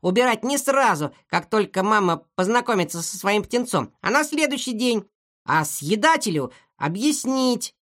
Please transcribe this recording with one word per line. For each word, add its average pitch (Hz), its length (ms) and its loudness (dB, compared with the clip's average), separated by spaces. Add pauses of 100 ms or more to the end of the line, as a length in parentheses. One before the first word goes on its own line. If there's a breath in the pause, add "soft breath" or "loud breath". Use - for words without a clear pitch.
убирать 226 420 2
не 277 140 0
сразу, 226 560 2 (140 soft breath)
как - 220 -4
только 196 320 0
мама 190 540 0
познакомится 190 680 0
со 170 160 -8
своим 202 260 0
птенцом, 240 580 -2
а - 100 -2
на 294 120 2
следующий 285 500 -2
день. 220 340 -2 (380)
А 156 200 2
съедателю 196 840 0 (260 loud breath)
объяснить. 247 1040 -2